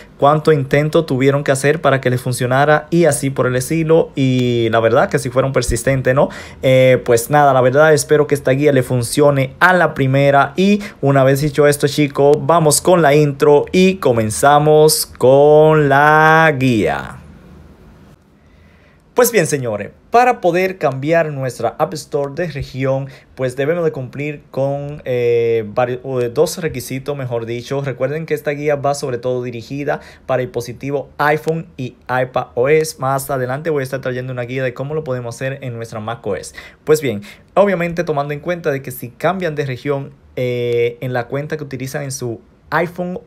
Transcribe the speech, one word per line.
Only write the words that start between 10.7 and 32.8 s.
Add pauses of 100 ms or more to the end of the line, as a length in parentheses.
una
vez
dicho
esto,
chicos, (140)
vamos
con
la
intro
y
comenzamos
con
la
guía. (2000)
Pues
bien,
señores, (180)
para
poder
cambiar
nuestra
App
Store
de
región, (280)
pues
debemos
de
cumplir
con,
eh,
varios,
o,
eh,
dos
requisitos,
mejor
dicho.
Recuerden
que
esta
guía
va
sobre
todo
dirigida (260)
para
dispositivo
iPhone (100)
y (140)
iPadOS.